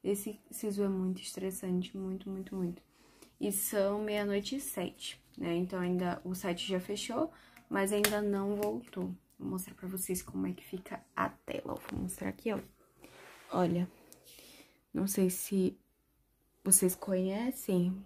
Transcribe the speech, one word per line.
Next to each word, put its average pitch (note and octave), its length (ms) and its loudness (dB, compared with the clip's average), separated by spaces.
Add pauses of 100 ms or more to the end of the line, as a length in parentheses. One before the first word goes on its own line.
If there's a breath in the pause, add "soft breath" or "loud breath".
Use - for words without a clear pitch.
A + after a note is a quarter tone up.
Esse G3+ 360 -2 (120)
sisu G3+ 340 -2
é G3 40 4
muito F#3 340 0
estressante, F#3 720 -2
muito, F#3+ 340 -6
muito, F#3+ 240 -6
muito. F3 280 -2 (580 loud breath)
E G#3 100 0
são G3+ 500 2
meia-noite G#3 560 0
e C#4 40 -2
sete, - 600 -6 (160)
né? E3+ 200 0
Então, F3+ 240 0
ainda, F3+ 440 0
o F#3 100 -2
site F3+ 320 -2
já F#3+ 140 2
fechou, A#3 520 -2 (360 loud breath)
mas G3 240 2
ainda G#3 300 4
não G3+ 320 2
voltou. G#3 580 -2 (240)
Vou F#3+ 140 -6
mostrar F#3 240 -6
pra F#3 140 -10
vocês F#3 340 -2
como F#3+ 240 -2
é F3+ 60 0
que - 120 -8
fica - 400 -10 (100)
a - 140 2
tela. - 460 -6
Vou - 260 -4
mostrar F#3 280 -2
aqui, G3+ 240 -2
ó. G3 80 0 (920 loud breath)
Olha, F3 400 4 (1040 loud breath)
não F#3+ 120 2
sei G3 220 4
se F#3 480 2 (840)
vocês F#3+ 320 6
conhecem F#3+ 1120 2